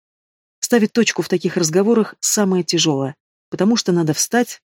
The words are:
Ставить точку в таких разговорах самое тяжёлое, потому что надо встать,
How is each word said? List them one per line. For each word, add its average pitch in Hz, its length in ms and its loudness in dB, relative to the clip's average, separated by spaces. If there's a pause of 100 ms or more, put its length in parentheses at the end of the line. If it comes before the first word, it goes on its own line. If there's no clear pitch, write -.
(600)
Ставить 220 340 0
точку - 280 0
в - 80 -12
таких 180 280 -2
разговорах 196 640 0
самое 185 440 0
тяжёлое, 143 520 -2 (340)
потому 208 260 0
что 202 160 -2
надо 165 220 2
встать, - 520 -2